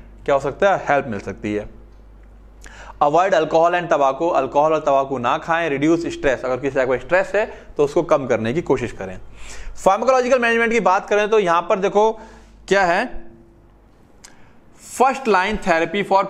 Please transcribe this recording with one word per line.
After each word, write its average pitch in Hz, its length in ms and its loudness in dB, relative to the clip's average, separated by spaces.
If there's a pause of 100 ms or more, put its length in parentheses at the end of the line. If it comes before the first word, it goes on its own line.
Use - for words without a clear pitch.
(260)
क्या 143 100 2
हो 135 60 2
सकता 165 320 0
है, 156 160 -2
हेल्प 143 180 2
मिल 101 140 -6
सकती 104 320 -8
है। 104 140 -6 (1400)
Avoid 170 320 2
alcohol 165 400 2
and 175 140 -2
tobacco, 143 440 0
अल्कोहल 143 400 2
और 156 60 0
तंबाकू 135 380 0
ना 123 200 0
खाएं। 165 320 -2
Reduce 160 380 0
stress, 131 380 -2
अगर 127 120 -2
किसी 135 180 -4
का 131 100 0
कोई 127 140 0
स्ट्रेस 185 360 -2
है 214 100 0 (320)
तो 147 60 4
उसको 151 200 0
कम 139 240 0
करने 113 260 0
की 170 80 -2
कोशिश 123 300 -2
करें। 92 260 -12 (580)
फार्माकोलॉजिकल 247 640 2
मैनेजमेंट 233 320 2
की 233 100 2
बात 185 280 2
करें 208 200 2
तो 220 100 4
यहां 175 220 2
पर 202 180 0
देखो 202 320 2 (560)
क्या 196 160 2
है, 185 260 0 (1800)
first 254 380 0
line 196 340 0
therapy 170 440 0
for 196 220 2